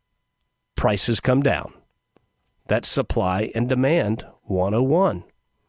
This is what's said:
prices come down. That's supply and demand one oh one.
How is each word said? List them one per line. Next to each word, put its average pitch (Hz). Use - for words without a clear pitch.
prices 110
come 131
down. 98
That's 113
supply 104
and 120
demand 127
one 95
oh 117
one. 135